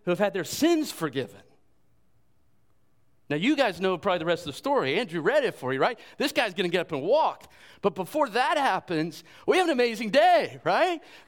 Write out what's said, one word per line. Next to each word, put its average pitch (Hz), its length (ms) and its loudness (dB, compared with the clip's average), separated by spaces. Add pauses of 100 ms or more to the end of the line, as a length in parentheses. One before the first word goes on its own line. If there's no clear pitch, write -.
who 180 60 -2
have 180 80 0
had 202 160 0
their 180 100 -4
sins 311 480 0
forgiven. 135 480 -6 (1900)
Now, 143 60 0
you 240 200 0
guys 214 240 0
know 190 160 0
probably 180 220 -2
the 160 80 -6
rest 170 160 0
of 139 100 -10
the - 60 -16
story. 185 400 0
Andrew 170 240 -4
read 262 220 2
it 190 100 -2
for 127 180 -6
you, 135 80 -2
right? 226 180 2 (200)
This 285 140 -2
guy's 233 200 0
gonna 180 160 -2
get 175 140 0
up 156 100 -10
and 135 100 -4
walk. 226 480 0 (300)
But 202 140 0
before 254 360 -2
that 277 280 0
happens, 180 680 -2 (220)
we 294 100 4
have 370 100 4
an 330 60 2
amazing 240 380 0
day, 269 520 4
right? 302 380 0 (280)